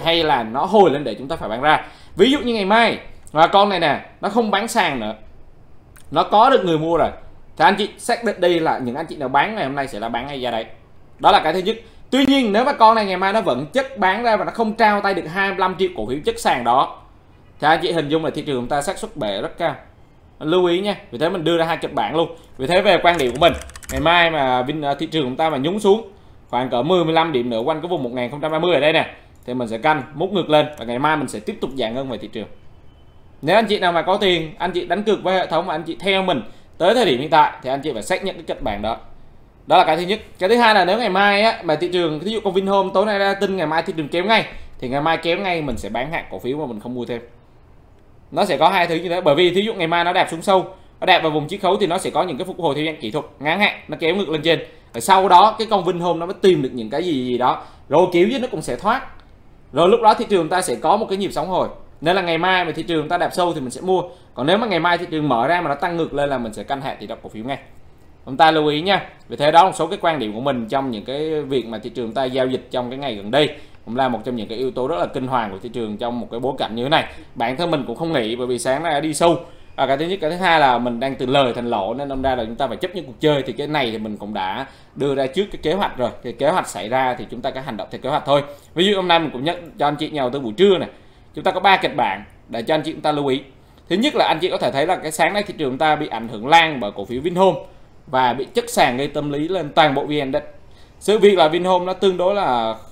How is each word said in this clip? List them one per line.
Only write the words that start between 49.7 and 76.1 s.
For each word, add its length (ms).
ngày 120
mai 180
nó 80
đạp 180
xuống 120
sâu, 220
nó 60
đạp 120
vào 120
vùng 180
chiết 120
khấu 160
thì 100
nó 120
sẽ 120
có 120
những 160
cái 60
phục 160
hồi 140
theo 100
dạng 120
kỹ 140
thuật 140
ngắn 220
hạn, 140
nó 120
kéo 160
ngược 120
lên 140
trên. 160
Rồi 60
sau 280
đó 300
cái 120
con 140
Vinhome 360
nó 60
mới 160
tìm 200
được 100
những 180
cái 140
gì, 220
gì 120
đó, 240
rồi 240
kiểu 160
gì 100
nó 120
cũng 120
sẽ 140
thoát. 260
Rồi 160
lúc 140
đó 120
thị 140
trường 200
ta 140
sẽ 120
có 220
một 120
cái 100
nhịp 140
sóng 160
hồi. 200
Nên 160
là 60
ngày 160
mai 260
mà 80
thị 100
trường 260
ta 100
đạp 140
sâu 220
thì 60
mình 100
sẽ 100
mua. 220
Còn 120
nếu 120
mà 80
ngày 140
mai 180
thị 120
trường 180
mở 180
ra 140
mà 80
nó 60
tăng 220
ngược 180
lên 160
là 80
mình 140
sẽ 100
canh 180
hạn 200
tỷ 60
trọng 160
cổ 60
phiếu 160
ngay. 140
Chúng 100
ta 140
lưu 160
ý 140
nha. 260
Vì 80
thế 140
đó 120
là 60
một 80
số 100
cái 160
quan 160
điểm 160
của 60
mình 280
trong 220
những 140
cái 380
việc 240
mà 120
thị 120
trường 220
ta 120
giao 220
dịch 240
trong 200
cái 80
ngày 160
gần 160
đây. 180
Cũng 120
là 120
một 160
trong 120
những 120
cái 100
yếu 120
tố 180
rất 100
là 80
kinh 200
hoàng 240
của 120
thị 60
trường 280
trong 240